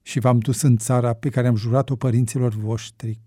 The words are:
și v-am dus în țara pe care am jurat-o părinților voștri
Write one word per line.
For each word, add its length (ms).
și 160
v-am 200
dus 220
în 160
țara 360
pe 160
care 180
am 100
jurat-o 400
părinților 580
voștri 720